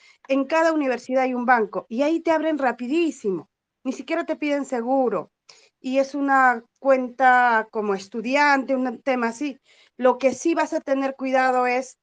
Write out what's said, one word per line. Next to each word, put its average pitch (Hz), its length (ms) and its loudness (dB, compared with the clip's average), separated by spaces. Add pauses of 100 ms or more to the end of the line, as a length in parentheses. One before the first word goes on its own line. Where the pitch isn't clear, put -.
(300)
en 269 160 0
cada 320 260 2
universidad 262 520 -2
hay 262 100 -2
un 240 120 -4
banco 220 440 0
y 233 140 -2
ahí 320 180 0
te 330 100 0
abren 320 260 0
rapidísimo. 247 920 -4 (340)
Ni 262 80 -6
siquiera 330 340 -6
te 320 120 -4
piden 285 260 -2
seguro. 247 720 -2 (480)
Y 262 160 -2
es 269 180 0
una 269 480 2 (160)
cuenta 247 920 2
como 208 220 -2
estudiante, 262 800 0
un 254 280 -4
tema 247 260 -2
así. 233 320 -8 (380)
Lo 254 200 2
que 254 160 2
sí 330 220 -2
vas 311 160 -2
a 320 80 -2
tener 269 380 -2
cuidado 262 500 0
es, 254 360 -4